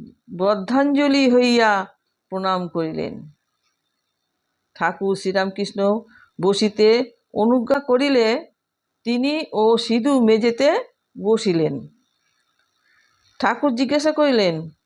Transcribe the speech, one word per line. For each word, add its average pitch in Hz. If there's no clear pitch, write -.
বদ্ধাঞ্জলি 269
হইয়া 233
প্রণাম 185
করিলেন। 160
ঠাকুর 180
শ্রীরামকৃষ্ণ 196
বসিতে 214
অনুজ্ঞা 240
করিলে 262
তিনি 277
ও 220
সিধু 233
মেঝেতে 233
বসিলেন। 165
ঠাকুর 240
জিজ্ঞাসা 285
করিলেন, 202